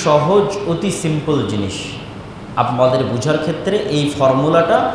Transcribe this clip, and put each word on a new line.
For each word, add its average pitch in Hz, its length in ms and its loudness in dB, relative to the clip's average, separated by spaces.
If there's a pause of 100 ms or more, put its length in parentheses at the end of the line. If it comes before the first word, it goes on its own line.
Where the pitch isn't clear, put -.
সহজ, 160 440 4 (200)
অতি 170 240 -2
সিম্পল 151 460 -2 (100)
জিনিস, 101 300 -4 (800)
আপনাদের 127 460 2
বুঝার 120 340 0
ক্ষেত্রে 160 380 -2 (140)
এই 147 200 0
ফর্মুলাটা 156 680 2 (180)